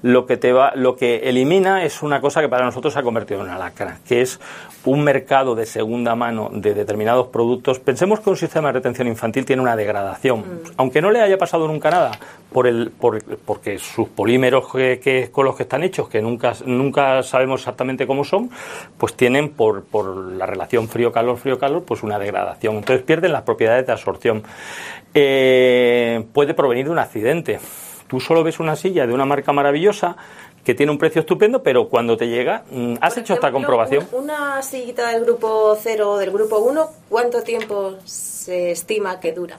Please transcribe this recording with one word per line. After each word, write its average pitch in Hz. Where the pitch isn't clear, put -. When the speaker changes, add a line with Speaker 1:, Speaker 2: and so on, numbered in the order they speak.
Speaker 1:
lo 123
que 123
te 123
va, 131
lo 127
que 120
elimina 180
es -
una 143
cosa 143
que 143
para 123
nosotros 127
se 139
ha 139
convertido 107
en 95
una 90
lacra, 90
que 120
es 127
un 143
mercado 135
de 110
segunda 117
mano 117
de 104
determinados 107
productos. 123
Pensemos 180
que 214
un 185
sistema 156
de 131
retención 123
infantil 117
tiene 131
una 120
degradación, 104
Speaker 2:
Mm. 90
Speaker 1:
aunque 131
no 196
le 233
haya 190
pasado 165
nunca 156
nada, 160
por 123
el, 113
por, 107
porque 101
sus -
polímeros 123
que, 127
que, 127
con 139
los 131
que -
están 139
hechos, 180
que 110
nunca, 117
nunca 131
sabemos 131
exactamente 131
cómo 135
son, 214
pues -
tienen 139
por, 107
por 95
la 92
relación 98
frío-calor, 117
frío-calor, 139
pues -
una 104
degradación. 98
Entonces 107
pierden 165
las 135
propiedades 117
de 123
absorción. 107
Eh, 127
puede 143
provenir 135
de 160
un 165
accidente. 120
Tú 131
solo 165
ves 160
una 156
silla 170
de 120
una 135
marca 143
maravillosa 165
que 123
tiene 147
un 147
precio 160
estupendo, 214
pero 123
cuando 117
te 120
llega, 127
mm, 120
has 165
Speaker 2:
Por 240
Speaker 1:
hecho 202
esta -
Speaker 2:
ejemplo, 127
Speaker 1:
comprobación. 131
Speaker 2:
un, 262
una 285
sillita 240
del 233
grupo 220
cero 214
o 208
del 190
grupo 214
uno, 294
¿cuánto 240
tiempo 208
se -
estima 190
que 165
dura? 175